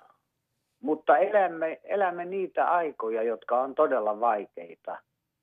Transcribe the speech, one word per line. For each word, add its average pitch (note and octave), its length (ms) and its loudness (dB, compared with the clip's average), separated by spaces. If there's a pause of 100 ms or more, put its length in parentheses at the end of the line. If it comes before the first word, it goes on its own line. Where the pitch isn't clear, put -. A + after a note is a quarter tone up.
(800)
mutta D#3 380 2
elämme, F3 640 0
elämme F3+ 400 -2
niitä F3 460 -2
aikoja, C3+ 520 -2
jotka A#2 380 -2
on C3+ 140 -4
todella A2 460 2
vaikeita. F#2 760 -4 (460)